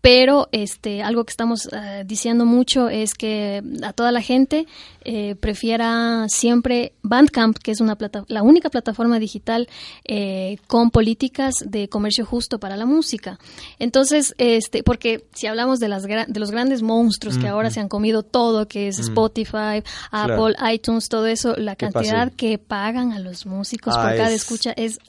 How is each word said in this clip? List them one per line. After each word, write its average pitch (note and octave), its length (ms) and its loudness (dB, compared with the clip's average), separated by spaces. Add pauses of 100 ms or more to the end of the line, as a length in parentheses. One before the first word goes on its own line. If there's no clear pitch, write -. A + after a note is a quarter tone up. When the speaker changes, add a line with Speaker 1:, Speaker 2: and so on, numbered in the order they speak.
Speaker 1:
pero, B3+ 480 6
este, G#3 520 -6
algo A3+ 240 0
que - 40 -18
estamos, A#3 440 -4
eh, G3+ 320 -10
diciendo A#3 400 0
mucho B3 420 4
es G#3+ 240 -2
que G#3 500 -4 (200)
a G3+ 100 -8
toda A#3+ 200 2
la A#3+ 100 0
gente, C4+ 440 2 (380)
eh, G#3 340 -6
prefiera A3+ 920 0
siempre A#3+ 720 2
Bandcamp, A#3 560 4
que - 120 -8
es G#3+ 120 0
una A3 140 2
plata-, G#3 320 -8
la G#3+ 140 -2
única D4+ 280 6
plataforma A#3 480 0
digital, A3+ 500 -4 (380)
eh, G3 500 -4 (120)
con A#3 220 4
políticas B3+ 680 0 (100)
de G3+ 240 -6
comercio G#3 340 -2
justo A#3 340 -4
para G3 200 -8
la A3+ 80 -4
música. C4 520 -2 (400)
Entonces, C4+ 600 2
este, A3+ 440 0
porque A#3 520 -2
si - 140 -8
hablamos A#3+ 320 0
de A3 80 0
las G3 180 -4
gra-, G#3+ 200 -2
de G#3+ 140 -6
los G#3 100 -4
grandes B3 300 0
monstruos A3 560 2
que B2+ 80 0
Speaker 2:
Ujú. G3+ 80 -2
Speaker 1:
ahora A3 180 0
se G#3+ 100 -6
han G3+ 100 -6
comido G#3+ 320 0
todo, A3+ 460 2
que G3+ 200 -6
es F#3+ 120 -6
Speaker 2:
Ujú. A#2 80 -4
Speaker 1:
Spotify, G#3+ 720 0 (260)
Speaker 2:
Claro. G#3+ 380 0
Speaker 1:
Apple, A3 100 2 (160)
iTunes, A3+ 380 -2
todo A3 160 0
eso, A3+ 320 -2
la G#3 180 -4
Speaker 2:
¿Qué A3 120 -4
pasa G3 40 -6
Speaker 1:
cantidad A3+ 360 0
Speaker 2:
ahí? - 100 -10
Speaker 1:
que A3 180 -2
pagan A3 560 -4
a G3+ 60 -6
los F3+ 260 -12
músicos G3+ 540 -6
Speaker 2:
Ah, A3+ 100 2
Speaker 1:
por A3+ 80 0
cada A3+ 140 2
Speaker 2:
es A3+ 60 0
Speaker 1:
escucha A3+ 420 -4
es A3+ 200 -4 (100)